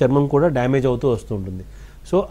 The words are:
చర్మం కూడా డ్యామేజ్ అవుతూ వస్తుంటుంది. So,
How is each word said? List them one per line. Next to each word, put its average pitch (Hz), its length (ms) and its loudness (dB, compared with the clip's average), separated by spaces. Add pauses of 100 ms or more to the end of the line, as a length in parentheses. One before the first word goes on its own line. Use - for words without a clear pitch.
చర్మం 139 220 4
కూడా 143 220 2
డ్యామేజ్ 131 380 0
అవుతూ 123 220 0
వస్తుంటుంది. 95 560 -4 (480)
So, 190 180 4